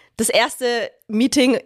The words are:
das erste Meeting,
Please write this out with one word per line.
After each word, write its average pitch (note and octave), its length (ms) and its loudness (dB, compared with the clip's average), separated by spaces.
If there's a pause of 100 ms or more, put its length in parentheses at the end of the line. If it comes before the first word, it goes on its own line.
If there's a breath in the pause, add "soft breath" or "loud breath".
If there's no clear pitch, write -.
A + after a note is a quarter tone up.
(160 loud breath)
das A3+ 140 -2
erste A#3+ 600 -2 (180)
Meeting, B3+ 580 2